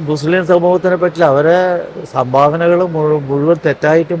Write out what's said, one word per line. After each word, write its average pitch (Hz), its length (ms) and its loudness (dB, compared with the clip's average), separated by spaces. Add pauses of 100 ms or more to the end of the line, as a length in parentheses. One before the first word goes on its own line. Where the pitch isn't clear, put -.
മുസ്ലിം 156 420 -2
സമൂഹത്തിനെ 180 500 2
പറ്റില്ല, 165 240 0
അവരെ 151 340 2 (540)
സംഭാവനകൾ 147 680 2 (160)
മുഴു-, 151 320 0
മുഴുവൻ 147 380 0
തെറ്റായിട്ട് 156 560 0